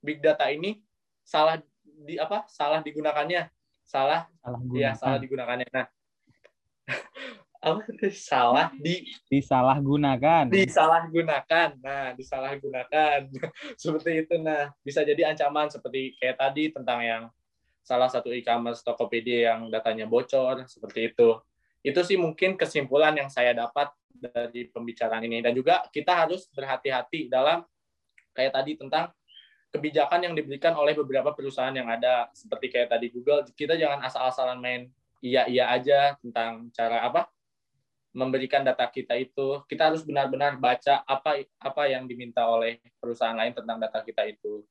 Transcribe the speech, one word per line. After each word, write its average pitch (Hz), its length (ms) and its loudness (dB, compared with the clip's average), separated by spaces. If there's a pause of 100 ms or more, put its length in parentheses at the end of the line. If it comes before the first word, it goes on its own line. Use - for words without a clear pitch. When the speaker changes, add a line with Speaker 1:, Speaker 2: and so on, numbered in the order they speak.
Speaker 1:
big 151 200 -8
data 156 280 4
ini 160 320 -6 (440)
salah 160 320 2 (260)
di, 151 380 -10
apa, 202 260 -4
salah 151 380 -2
digunakannya, 151 640 -2 (340)
salah, 147 460 0 (160)
Speaker 2:
Salah 123 240 -10
Speaker 1:
ya, 135 240 0
Speaker 2:
gunakan. - 20 -6
Speaker 1:
salah 131 220 -2
digunakannya. 123 560 -4
Nah, 131 120 -2 (1040)
<laughs> - 760 -12
apa 160 160 0 (100)
itu? - 220 -4
Salah 131 640 2
di 170 320 -4 (180)
Speaker 2:
Disalahgunakan. 139 1300 4
Speaker 1:
Disalahgunakan. 165 1120 4 (140)
Nah, 135 320 -6
disalahgunakan. 139 1160 -2 (220)
<laughs> 285 300 -16
Seperti 160 440 -2
itu. 170 120 0
Nah, 151 340 -2 (140)
bisa 143 160 0
jadi 151 320 2
ancaman 147 340 0
seperti 131 540 -8
kayak 127 180 0
tadi 147 320 0
tentang 123 300 -4
yang 113 220 -4 (600)
salah 127 220 2
satu 127 240 -2
e-commerce 120 560 -2
Tokopedia 117 680 2
yang 113 200 -4
datanya 110 320 -2
bocor, 127 640 0
seperti 113 420 -6
itu. 117 300 4 (400)
Itu 139 240 0
sih 185 160 2
mungkin 175 320 0
kesimpulan 151 640 2
yang 139 160 -6
saya 123 180 2
dapat 117 380 -2 (240)
dari 120 560 -8
pembicaraan 113 560 -4
ini. 117 180 -4
Dan 120 140 2
juga 143 320 2
kita 165 360 2
harus 170 280 -6
berhati-hati 135 720 -4
dalam 143 380 2 (720)
kayak 135 180 0
tadi 139 220 -2
tentang 151 320 -2 (640)
kebijakan 151 580 0
yang - 60 -6
diberikan 143 400 -2
oleh 151 180 4
beberapa 135 400 0
perusahaan 135 380 -4
yang 127 160 -4
ada. 120 420 0
Seperti - 400 -8
kayak 120 220 0
tadi 117 160 -2
Google, 139 420 2
kita 151 240 -2
jangan 143 300 -2
asal-asalan 127 580 -2
main 123 180 -4 (380)
iya-iya 123 480 2
aja 139 560 4
tentang 117 480 -6
cara 113 320 0
apa 165 240 0 (840)
memberikan 131 480 0
data 131 240 2
kita 120 320 -4
itu. 135 480 -4
Kita 156 240 2
harus 160 160 -4
benar-benar 139 560 -2
baca 131 440 2
apa, 143 360 -2 (160)
apa 139 320 -4
yang 131 160 -4
diminta 120 400 -4
oleh 117 320 0 (240)
perusahaan 113 360 -4
lain 117 200 -2
tentang 113 240 -6
data 110 240 -4
kita 107 240 -4
itu. 104 420 -10